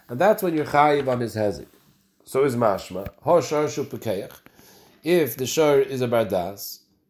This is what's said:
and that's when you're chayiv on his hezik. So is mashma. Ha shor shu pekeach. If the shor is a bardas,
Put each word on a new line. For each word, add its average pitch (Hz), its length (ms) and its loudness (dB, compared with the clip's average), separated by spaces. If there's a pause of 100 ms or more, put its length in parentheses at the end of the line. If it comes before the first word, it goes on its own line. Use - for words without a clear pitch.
and 123 100 -8
that's 208 260 4
when 175 120 -2
you're 151 80 0
chayiv 147 460 2
on 123 100 0
his 113 160 -6
hezik. 101 320 -2 (560)
So - 220 0
is 127 100 0
mashma. 98 540 0 (140)
Ha 160 180 2
shor 151 260 -2
shu 147 160 -6
pekeach. 107 480 -6 (720)
If 156 320 2
the 131 120 -4
shor 147 340 4
is 135 200 -2
a 127 60 0
bardas, 101 760 -2 (280)